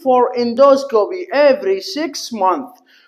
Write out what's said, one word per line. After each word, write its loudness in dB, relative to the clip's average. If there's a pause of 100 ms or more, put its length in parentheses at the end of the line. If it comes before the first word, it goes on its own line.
for 2
endoscopy 2 (100)
every 2
six -8
months -2 (260)